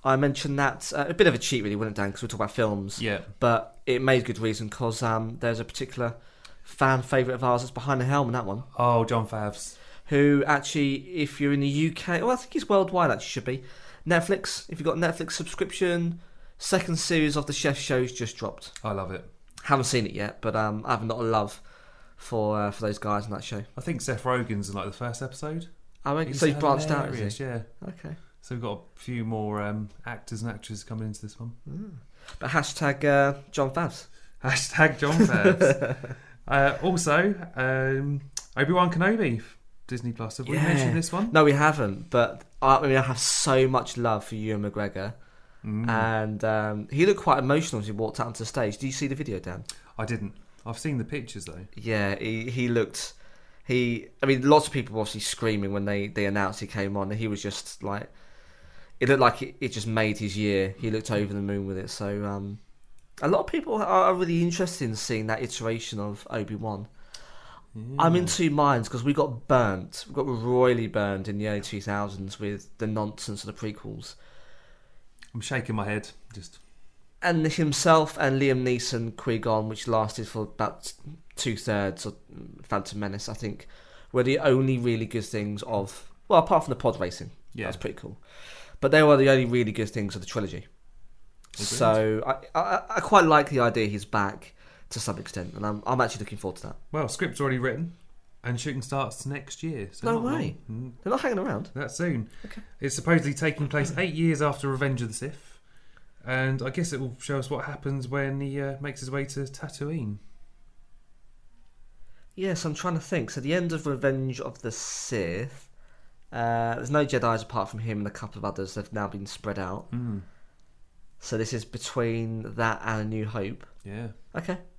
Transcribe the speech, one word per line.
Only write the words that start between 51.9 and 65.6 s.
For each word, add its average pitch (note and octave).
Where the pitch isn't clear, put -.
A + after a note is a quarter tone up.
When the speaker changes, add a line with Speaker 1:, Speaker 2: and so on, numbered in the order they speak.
Speaker 1:
he, A2+
he B2
looked -
he, B2
I C3+
mean, C3+
lots D3+
of -
people B2
were A2
obviously G#2
screaming G#2
when G2+
they, G2+
they G2+
announced G2
he G#2
came G2+
on, G2
and G#2+
he A2+
was G#2
just -
like, G2+
it B2+
looked C#3
like A#2+
it, -
it C3
just G#2+
made A2
his G2+
year. G2
He A2+
looked G#2+
over G#2
the G2+
moon G2
with F#2+
it. -
So, G2+
um, G2+
a C#3+
lot F3+
of -
people D#4+
are, G#3
are F#3
really E3+
interested E3+
in A2
seeing A2
that A2+
iteration A2+